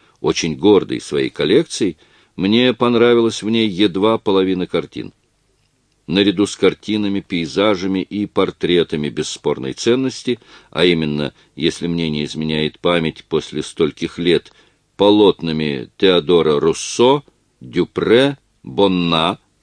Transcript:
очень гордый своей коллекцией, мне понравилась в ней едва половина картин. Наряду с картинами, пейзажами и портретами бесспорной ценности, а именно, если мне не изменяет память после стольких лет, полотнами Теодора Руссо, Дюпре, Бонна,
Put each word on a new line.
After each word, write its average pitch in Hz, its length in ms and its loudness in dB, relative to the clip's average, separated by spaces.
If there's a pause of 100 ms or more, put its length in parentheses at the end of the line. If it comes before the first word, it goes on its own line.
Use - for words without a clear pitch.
(200)
очень 80 340 -2
гордый 71 460 4
своей 67 300 -4
коллекцией, 95 680 -2 (400)
мне 113 360 2
понравилась 117 720 2
в 104 80 -4
ней 113 180 0
едва 98 500 0
половина 95 500 0
картин. - 440 -8 (920)
Наряду 98 400 2
с - 80 -6
картинами, 101 640 -2
пейзажами 92 800 -2
и 101 240 -6
портретами 85 800 -2
бесспорной 69 640 -6
ценности, 127 640 -2 (320)
а 85 140 -2
именно, 76 500 0 (220)
если 82 320 -2
мне 85 200 -2
не 76 160 -4
изменяет 78 540 -4
память 85 460 -2
после 76 400 -6
стольких - 560 -4
лет, 85 320 0 (440)
полотнами 82 1000 2
Теодора 82 600 2
Руссо, 120 640 0 (380)
Дюпре, 120 760 0 (240)
Бонна, 87 760 0 (240)